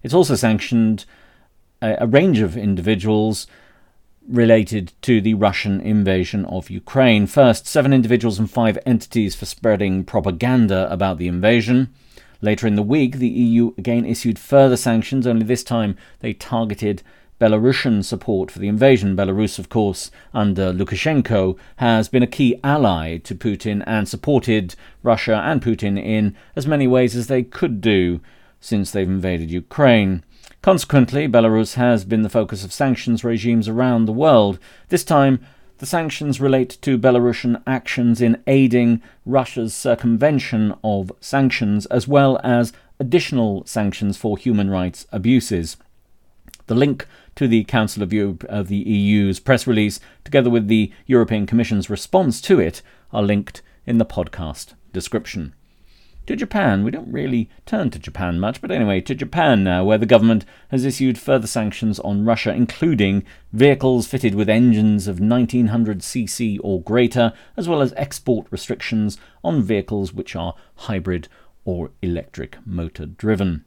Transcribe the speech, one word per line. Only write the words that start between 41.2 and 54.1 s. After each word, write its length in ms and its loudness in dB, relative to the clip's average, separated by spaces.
as 220 -2
well 360 2
as 300 0
additional 680 -2
sanctions 500 -4
for 220 -4
human 320 0
rights 400 -4
abuses. 680 -2
The 100 -4
link 300 0
to 120 0
the 180 4
Council 360 -2
of 100 -4
Europe, 340 -2
of 220 -6
the 240 -4
E 60 2
U's 420 2
press 280 0
release, 320 0
together 240 2
with 180 2
the 240 2
European 400 2
Commission's 440 0
response 520 -2
to 180 4
it, 220 -2
are 80 -2
linked 400 -2
in 140 0
the 60 2
podcast 680 -10